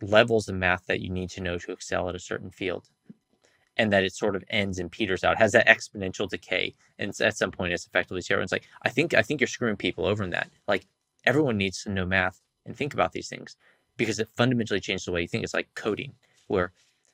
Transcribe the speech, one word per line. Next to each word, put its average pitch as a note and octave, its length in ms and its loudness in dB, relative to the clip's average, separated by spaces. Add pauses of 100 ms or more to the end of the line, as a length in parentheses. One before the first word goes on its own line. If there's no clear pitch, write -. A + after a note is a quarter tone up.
levels A2 460 6
of G2 80 -4
math F#2 300 2
that G2 140 -2
you - 80 -8
need F#2 220 -4
to - 100 -12
know F2 180 -4
to - 140 -10
excel F2+ 360 -4
at F2+ 80 -6
a - 20 -10
certain G2+ 320 -10
field, F#2 380 -6 (880)
and G#2+ 160 4
that G2 100 8
it F#2 120 -2
sort G#2 200 0
of F#2 160 -6
ends G2 280 0
and F2 120 -6
peters F#2+ 320 -2
out, E2+ 160 4
has G#2+ 140 6
that A#2 160 8
exponential G2 600 2
decay, F#2+ 460 -4 (240)
and G#2 120 -6
s-, - 100 -14
at A2 160 2
some G2 160 0
point F2+ 200 -4
it's - 140 -4
effectively F#2 360 -2
zero. G2+ 180 0
And G2+ 60 -2
it's - 60 -4
like, G2+ 140 -4 (160)
I - 60 0
think, D#3+ 260 0
I A2 80 6
think - 180 -4
you're A#2 80 2
screwing A2 280 -2
people F2 280 -4
over G#2 200 0
in F2+ 60 -6
that. - 200 -4 (160)
Like, G2 200 -2 (380)
everyone B2+ 340 2
needs F#2+ 260 -2
to G#2+ 60 -8
know F#2+ 160 -2
math F#2 340 0 (240)
and A2 120 -12
think C#3+ 160 -6
about - 200 0
these - 160 -10
things - 280 -14 (420)
because A2 200 -2
it G#2+ 180 -4
fundamentally A#2 440 2
changes F#2+ 240 -6
the F#2 80 -4
way F2 100 0
you F2 60 -4
think. G#2+ 160 -4
It's F2 100 -6
like E2+ 200 -4
coding, F2+ 400 -6 (320)
where F2+ 260 0 (420)